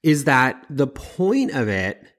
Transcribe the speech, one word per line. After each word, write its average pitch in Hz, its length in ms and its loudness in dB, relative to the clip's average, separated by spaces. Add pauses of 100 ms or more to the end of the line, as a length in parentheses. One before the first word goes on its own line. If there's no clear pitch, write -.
is 147 220 2
that 131 440 2
the 139 180 0
point 202 640 -2
of 117 160 -2
it 95 340 -4 (160)